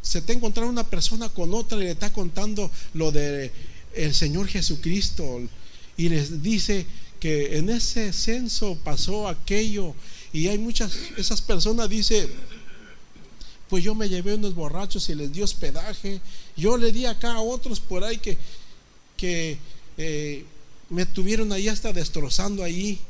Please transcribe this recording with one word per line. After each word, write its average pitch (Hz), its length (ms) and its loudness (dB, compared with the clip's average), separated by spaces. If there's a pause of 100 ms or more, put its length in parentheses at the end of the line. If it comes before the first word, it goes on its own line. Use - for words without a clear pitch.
se - 180 0
te 233 120 2
encontrara 233 360 4
una 233 220 0
persona 214 380 2
con 175 260 2
otra 226 240 2
y 196 60 2
le 175 80 -4
está 202 200 2
contando 196 580 2 (220)
lo 156 200 2
de 143 400 2 (420)
el 151 180 0
Señor 160 360 2
Jesucristo 160 920 -2 (560)
y 165 120 0
les 151 340 -2
dice 196 420 0 (360)
que 147 380 -2
en 180 120 2
ese 226 420 0
censo 226 680 -2
pasó 185 460 2
aquello, 202 680 0 (380)
y 156 160 0
hay 208 100 0
muchas, 220 360 0 (220)
esas 196 240 0
personas 220 480 2
dice, 208 400 2 (1400)
"Pues 190 140 4
yo 214 100 6
me 220 140 2
llevé 185 260 0
unos 202 220 2
borrachos 175 520 0
y 156 60 2
les 147 180 -4
di 175 80 -4
hospedaje, 202 800 0 (360)
yo 208 200 2
le 233 140 6
di 247 160 6
acá 233 280 2
a 226 60 0
otros 240 380 0
por 185 240 0
ahí 220 160 -2
que, 208 180 2 (800)
que, 165 420 -4 (380)
eh, 151 480 -6 (460)
me 180 160 -2
tuvieron 208 460 2
ahí 196 160 -2
hasta 208 240 0
destrozando 185 720 0
ahí". 185 340 -4 (120)